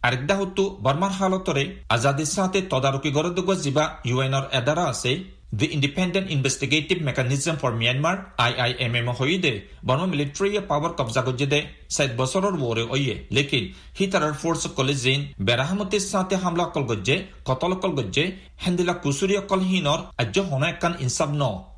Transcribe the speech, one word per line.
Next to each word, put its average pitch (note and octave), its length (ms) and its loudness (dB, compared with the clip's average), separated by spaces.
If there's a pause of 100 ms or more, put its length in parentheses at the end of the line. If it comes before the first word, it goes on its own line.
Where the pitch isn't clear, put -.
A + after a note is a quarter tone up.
আরেকদা C3 340 2
হতো G3 220 -2 (220)
বর্মার E3 340 2
হালতরে F#3+ 460 0 (300)
আজাদির C#3 420 2
সাথে F#3+ 220 2 (120)
তদারকি C3+ 460 2
গড়ে D#3+ 200 2
দেব F#3 120 0 (140)
জিবা C#3+ 220 2 (240)
ইউএনর C3 360 2 (140)
এদারা D3+ 340 2
আছে, B2 200 -2 (460)
দি C#3 80 2 (100)
ইণ্ডিপেণ্ডেণ্ট F3+ 600 0
ইনভেষ্টিগেটিভ C#3+ 600 0 (120)
মেকানিজম C3+ 520 0
ফৰ B2 200 0
ম্যানমাৰ, C#3 360 2 (280)
আই A#2+ 80 2 (120)
আই B2 80 2 (140)
এম A#2 140 -2
এম A#2+ 80 -2 (100)
হইদে D#3 340 2 (340)
বর্মা C#3 260 2
মিলিটারিয়ে F#3+ 480 0 (100)
পাৱাৰ D#3 280 0
কবজা B2 280 0
গজ্জে C3 260 0
দে D3 80 4 (340)
চার C3+ 240 2
বছৰৰ F#3 360 0 (140)
ওরে A2+ 240 0
ওয়ে, C3+ 220 0 (200)
লেকিন C#3 300 2 (320)
হি F#3+ 160 2
তারার D3+ 280 2
ফোর্স E3 220 0 (140)
কলে C3+ 260 2
জিন C3 180 2 (260)
বেৰাহামতিৰ F#3+ 640 2
সাথে F#3 300 2
হামলা F3 220 0 (100)
কল C#3+ 160 0
গজ্জে, A2 260 2 (320)
কতল E3 240 0 (100)
কল F#3 160 0
গজ্জে, G#2+ 260 0 (380)
হেন্দিলা F3 400 2
কুচুরি F#3 380 2
অকল F#3+ 200 0 (100)
হিনর E3 300 2 (220)
আজ্য - 140 -2 (120)
হন C3+ 140 0 (100)
একান E3+ 200 0 (120)
ইনসাফ C#3+ 280 0 (100)
ন। - 20 2 (340)